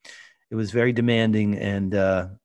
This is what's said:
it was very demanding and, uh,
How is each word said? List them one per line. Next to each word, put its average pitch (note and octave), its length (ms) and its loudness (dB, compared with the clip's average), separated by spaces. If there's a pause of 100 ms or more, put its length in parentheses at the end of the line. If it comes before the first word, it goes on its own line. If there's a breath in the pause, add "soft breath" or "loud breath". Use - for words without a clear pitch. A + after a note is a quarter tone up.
(520 loud breath)
it A2+ 40 -6
was G#2+ 160 -4
very A#2+ 220 2
demanding A2 640 2
and, G2 380 -4
uh, F#2+ 320 0 (180)